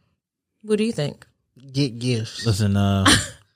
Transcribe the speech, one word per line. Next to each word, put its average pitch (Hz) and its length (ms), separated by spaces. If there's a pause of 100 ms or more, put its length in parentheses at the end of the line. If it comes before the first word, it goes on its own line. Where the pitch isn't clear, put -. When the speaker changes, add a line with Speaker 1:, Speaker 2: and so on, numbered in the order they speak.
(640)
Speaker 1:
What 214 160
do 214 60
you 226 80
think? - 340 (460)
Speaker 2:
Get 131 260
gifts. 117 460
Speaker 3:
Listen, 101 320
uh, 98 300 (500)